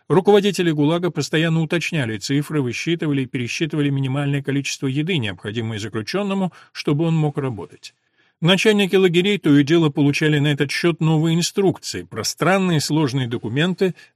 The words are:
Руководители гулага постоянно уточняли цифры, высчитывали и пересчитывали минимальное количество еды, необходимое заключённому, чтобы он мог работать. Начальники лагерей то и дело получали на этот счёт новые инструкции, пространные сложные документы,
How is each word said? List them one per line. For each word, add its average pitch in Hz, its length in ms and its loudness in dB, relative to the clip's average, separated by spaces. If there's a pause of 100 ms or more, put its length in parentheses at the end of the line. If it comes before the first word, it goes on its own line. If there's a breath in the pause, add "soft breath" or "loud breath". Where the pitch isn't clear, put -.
Руководители 190 600 2
гулага 160 400 0
постоянно 160 520 0
уточняли 147 560 -4
цифры, 143 420 -2
высчитывали 139 600 -2
и 127 40 -6
пересчитывали 143 600 -4
минимальное 139 540 -2
количество 139 440 -4
еды, 151 300 -2
необходимое 110 640 -6
заключённому, 180 720 -4 (200 loud breath)
чтобы 151 340 -2
он 165 100 2
мог 151 220 0
работать. 127 560 -8 (480)
Начальники 196 520 4
лагерей 190 440 4
то 147 180 4
и 143 80 6
дело 160 240 4
получали 147 520 2
на 147 80 2
этот 143 220 0
счёт 165 300 0
новые 160 340 2
инструкции, 170 680 -2
пространные 165 800 0
сложные 139 460 0
документы, 151 640 -2 (220 loud breath)